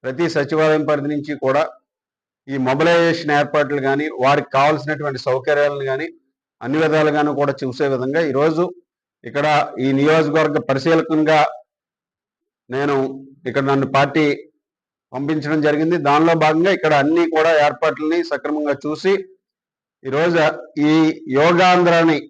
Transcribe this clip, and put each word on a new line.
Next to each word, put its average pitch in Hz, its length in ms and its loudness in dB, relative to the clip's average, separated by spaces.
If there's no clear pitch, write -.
ప్రతి 131 260 -4
సచివాలయం 156 560 0
పరిధి 143 240 -2
నుంచి 147 260 -6
కూడా 135 280 0
ఈ 139 100 -6
మొబిలైజేషన్ 151 760 0
ఏర్పాట్లు 147 480 0
కానీ, 139 240 -2
వారికి 139 300 2
కావాల్సినటువంటి 143 720 -2
సౌకర్యాలను 143 680 0
కానీ 135 220 -4
అన్ని 135 160 -4
విధాలుగాను 151 560 0
కూడా 139 200 -2
చూసే 139 340 -4
విధంగా 135 340 -2
ఈరోజు 156 420 0
ఇక్కడ 143 240 -4
ఈ 131 120 0
నియోజకవర్గ 151 680 2
పరిశీలకంగా 156 800 0
నేను 139 260 -2
ఇక్కడ 135 180 -2
నన్ను 139 240 0
పార్టీ 143 380 2
పంపించడం 147 480 -4
జరిగింది. 156 360 0
దానిలో 151 380 2
భాగంగా 160 360 2
ఇక్కడ 160 220 0
అన్ని 151 360 2
కూడా 160 300 2
ఏర్పాట్లని 151 640 0
సక్రమంగా 147 520 -4
చూసి 156 380 -2
ఈరోజు 156 340 0
ఈ 151 140 2
యోగాంధ్రాని 170 880 4